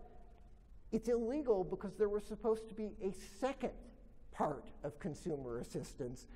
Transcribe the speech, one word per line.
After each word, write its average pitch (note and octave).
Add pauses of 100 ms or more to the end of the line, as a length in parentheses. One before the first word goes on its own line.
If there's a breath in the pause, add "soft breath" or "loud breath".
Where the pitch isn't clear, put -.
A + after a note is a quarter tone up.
(920)
it's -
illegal A#3+
because F#3
there G#3+
was G#3
supposed A3
to G3
be G#3+ (100)
a G3 (260)
second C4+ (640)
part - (180)
of -
consumer C#3
assistance -